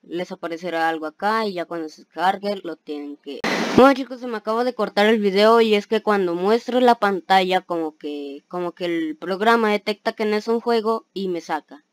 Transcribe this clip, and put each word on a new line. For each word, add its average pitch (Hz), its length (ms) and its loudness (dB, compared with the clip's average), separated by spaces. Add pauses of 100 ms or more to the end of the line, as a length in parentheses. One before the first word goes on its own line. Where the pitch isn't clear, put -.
les 175 280 -10
aparecerá 165 580 -6
algo 156 160 -6
acá 214 420 -4
y 196 60 -6
ya 170 120 -6
cuando 160 240 -10
se - 140 -20
descargue 196 600 -4
lo 165 120 -10
tienen 147 420 -12
que. 139 220 -14 (360)
Bueno, 269 180 10
chicos, 254 260 -6
se 247 80 -12
me 226 100 -8
acaba 220 260 -4
de 247 120 -2
cortar 202 300 0
el 226 140 4
video 208 420 4
y 220 140 4
es 208 120 -2
que 220 160 0
cuando 196 320 0
muestro 226 440 0
la 247 160 6
pantalla 190 640 0
como 165 360 -6
que, 147 500 -10
como 175 260 -6
que 180 120 -8
el 165 300 -4
programa 208 560 0
detecta 214 420 -4
que 220 120 -6
no 214 100 -2
es 214 120 -4
un 226 120 0
juego 226 540 -2
y 190 160 -6
me 170 120 -6
saca. 151 520 -10